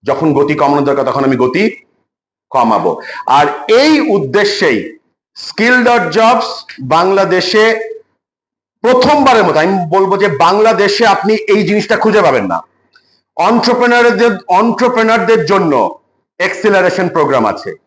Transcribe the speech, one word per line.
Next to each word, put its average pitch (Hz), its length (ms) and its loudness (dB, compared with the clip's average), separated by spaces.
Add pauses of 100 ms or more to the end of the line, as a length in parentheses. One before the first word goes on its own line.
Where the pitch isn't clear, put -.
যখন 147 300 -2
গতি 143 200 0
কমানোর 143 300 0
দরকার 139 220 -2
তখন 135 180 -2
আমি 135 120 0
গতি 127 480 -2 (680)
কমাবো। 110 520 0 (260)
আর - 180 2 (220)
এই 277 340 4
উদ্দেশ্যেই 185 960 -2 (380)
স্কিল 240 480 0
ডট 233 280 0
জবস 226 540 0 (160)
বাংলাদেশে 190 960 0 (1000)
প্রথমবারের 254 640 2
মতো, 156 160 0
আমি 180 300 0
বলবো 190 280 0
যে 196 100 0
বাংলাদেশে 202 800 2
আপনি 202 260 0
এই 214 340 0
জিনিসটা 208 300 -2
খুঁজে 208 240 0
পাবেন 135 240 0
না। 85 160 -6 (760)
এন্টারপ্রেনারদের, 240 920 2 (180)
এন্টারপ্রেনারদের 226 960 0
জন্য 147 540 0 (380)
অ্যাক্সিলারেশন 190 720 0
প্রোগ্রাম 139 360 0
আছে 98 280 -6 (140)